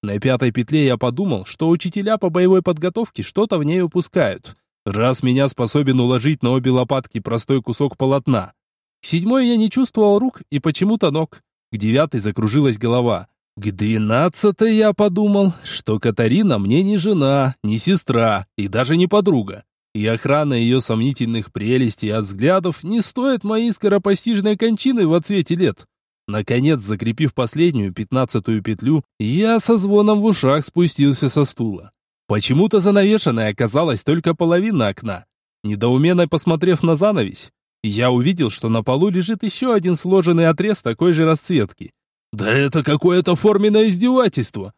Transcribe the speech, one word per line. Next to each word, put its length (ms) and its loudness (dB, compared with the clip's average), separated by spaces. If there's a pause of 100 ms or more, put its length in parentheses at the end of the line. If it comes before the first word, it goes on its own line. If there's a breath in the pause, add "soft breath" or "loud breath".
На 160 -6
пятой 320 0
петле 340 0
я 120 2
подумал, 480 -2
что 240 -6
учителя 480 -2
по 120 -2
боевой 320 4
подготовке 640 -4
что-то 340 -2
в 60 -2
ней 180 0
упускают. 760 -2 (300)
Раз 380 0
меня 260 2
способен 500 0
уложить 440 0
на 80 2
обе 180 0
лопатки 500 0
простой 420 -2
кусок 360 -4
полотна. 560 0 (480)
К 40 -18
седьмой 420 0
я 100 2
не 140 0
чувствовал 480 2
рук 320 -4
и 80 -2
почему-то 500 0
ног. 320 -4 (300)
К 60 -8
девятой 420 0
закружилась 580 0
голова. 500 -2 (300)
К 140 -6
двенадцатой 1040 0
я 180 2
подумал, 600 2 (100)
что 360 -6
Катарина 600 2
мне 240 2
не 140 0
жена, 680 0
не 160 -2
сестра 680 0 (120)
и 100 -6
даже 280 -2
не 120 2
подруга. 560 0 (320)
И 100 -2
охрана 480 0
её 280 2
сомнительных 680 -2
прелестей 640 -2
от 120 -2
взглядов 580 -2
не 180 -2
стоит 440 -2
моей 260 -2
скоропостижной 880 0
кончины 500 0
в 60 2
отсвете 420 0
лет. 300 -2 (420)
Наконец, 540 0
закрепив 520 -2
последнюю, 600 0
пятнадцатую 680 -2
петлю, 440 -2 (140)
я 400 0
со 180 2
звоном 420 2
в 60 0
ушах 400 2
спустился 640 0
со 160 2
стула. 460 -8 (360)
Почему-то 540 2
занавешенной 680 2
оказалась 540 -2
только 300 0
половина 560 0
окна. 360 -8 (380)
Недоуменно 640 0
посмотрев 560 0
на 120 2
занавесь, 560 -2 (320)
я 280 0
увидел, 380 0
что 180 -8
на 160 0
полу 260 0
лежит 340 -2
ещё 280 -4
один 240 0
сложенный 540 2
отрез 320 -2
такой 320 0
же 120 2
расцветки. 680 -2 (420)
"Да 180 -2
это 320 2
какое-то 520 2
форменное 520 2
издевательство! 920 0